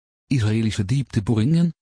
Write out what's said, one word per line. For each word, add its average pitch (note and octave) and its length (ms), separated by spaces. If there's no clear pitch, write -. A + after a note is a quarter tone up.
Israëlische A2 600
diepteboringen, B2+ 960